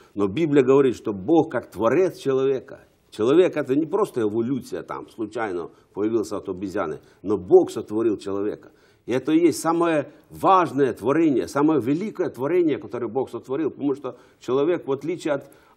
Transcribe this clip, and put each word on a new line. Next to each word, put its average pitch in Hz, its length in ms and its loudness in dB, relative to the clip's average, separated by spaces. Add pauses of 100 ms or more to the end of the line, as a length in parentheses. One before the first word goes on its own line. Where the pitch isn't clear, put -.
(140)
Но 101 120 0
Библия 143 360 2
говорит, 135 340 4
что - 160 -6
Бог 120 380 2
как 120 200 -6
творец 131 480 0
человека. 135 640 -2 (300)
Человек — 147 480 2
это 131 160 -2
не 160 120 0
просто 175 360 -2
эволюция 110 600 -4
там, - 260 -12
случайно 104 600 -8 (240)
появился 104 420 -2
от - 120 -10
обезьяны, 90 520 -6 (220)
но 104 140 -2
Бог 135 340 4
сотворил 110 460 -2
человека. 101 560 -6 (320)
И 107 80 -6
это 131 200 -2
и 165 140 4
есть 139 140 0
самое 165 520 0 (180)
важное 147 600 2
творение, 135 560 2
самое 143 320 2
великое 160 500 -2
творение, 147 480 0
которое 117 300 -8
Бог 127 220 -4
сотворил, 131 400 -6
потому 139 240 -2
что 131 220 -10 (240)
человек, 151 460 0
в 135 60 -2
отличие 151 420 -4
от, - 160 -6 (260)